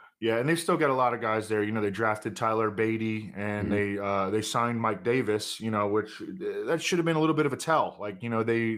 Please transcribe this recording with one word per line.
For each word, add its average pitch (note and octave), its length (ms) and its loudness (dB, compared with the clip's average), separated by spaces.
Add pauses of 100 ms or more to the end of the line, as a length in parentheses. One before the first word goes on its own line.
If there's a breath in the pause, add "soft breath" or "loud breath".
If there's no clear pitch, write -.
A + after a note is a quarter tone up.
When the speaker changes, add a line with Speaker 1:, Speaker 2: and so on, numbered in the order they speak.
(200 loud breath)
Speaker 1:
Yeah, A2+ 180 2
and B2+ 100 0
they've E3 100 2
still F3 180 2
got D3 140 4
a C3+ 40 2
lot B2 200 2
of A2+ 60 -4
guys A2 280 0
there. G#2+ 140 2
You G#2+ 100 -2
know, A2+ 80 -2
they G#2 100 0
drafted G#2+ 460 -2
Tyler A2 340 0
Beatty A2 640 -2
and G#2 340 -4
Speaker 2:
Mm-hmm. G2+ 280 0
Speaker 1:
they, - 20 -4
uh, G2 320 0
they G#2 120 0
signed A#2+ 380 0
Mike G#2+ 220 -2
Davis, A2+ 560 0
you A2 120 -4
know, G#2 180 2
which, G#2 340 -2
uh, G2+ 420 -6
that D#3+ 180 0
should - 160 0
have E3 80 0
been E3 100 2
a D#3 40 2
little D#3 140 4
bit D3 120 2
of C3+ 60 0
a B2 40 -2
tell. C3+ 420 0
Like, G2+ 240 -8
you A#2 60 -6
know, A2+ 140 2
they A2+ 360 2